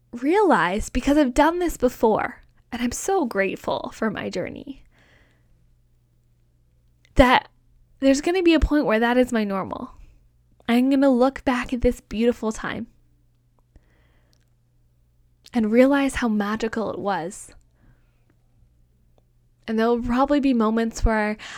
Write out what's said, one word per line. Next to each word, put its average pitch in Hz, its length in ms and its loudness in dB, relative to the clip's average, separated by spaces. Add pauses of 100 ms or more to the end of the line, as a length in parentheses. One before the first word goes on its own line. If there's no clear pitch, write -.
(120)
realize, 240 760 2
because 277 280 0
I've 254 160 2
done 320 240 2
this 339 180 -4
before, - 680 -2 (300)
and 233 80 -8
I'm 247 80 -2
so 381 340 -2
grateful - 680 -6
for 220 160 -4
my 190 180 -8
journey, - 540 -10 (2250)
that 254 320 4 (540)
there's 269 200 2
gonna 349 220 -2
be 339 100 4
a 320 60 4
point 294 260 0
where 220 140 0
that 240 180 0
is 254 160 2
my 220 120 0
normal. - 480 -8 (760)
I'm 247 240 2
gonna 277 180 4
look 262 360 2
back 254 280 -2
at 240 100 -6
this 247 180 0
beautiful 226 500 -2
time - 380 -8 (2750)
and 214 180 0
realize 269 460 4
how 247 100 -4
magical 214 640 -4
it - 80 -10
was. 185 560 -6 (2250)
And 220 100 -2
there'll 233 240 2
probably 269 380 2
be 269 120 2
moments 226 520 0
where 214 320 0 (200)